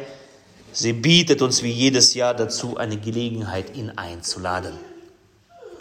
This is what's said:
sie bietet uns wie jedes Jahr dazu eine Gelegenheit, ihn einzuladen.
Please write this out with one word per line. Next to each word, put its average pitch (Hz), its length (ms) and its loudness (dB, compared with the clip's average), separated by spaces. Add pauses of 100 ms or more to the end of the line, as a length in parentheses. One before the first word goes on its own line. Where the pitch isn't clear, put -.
(720)
sie 117 200 0
bietet 151 480 6
uns 123 220 2
wie 120 80 -2
jedes 123 420 4
Jahr 123 220 0
dazu 117 420 -4
eine 107 200 -4
Gelegenheit, 110 760 -6
ihn 113 140 -8
einzuladen. 90 880 -6 (1040)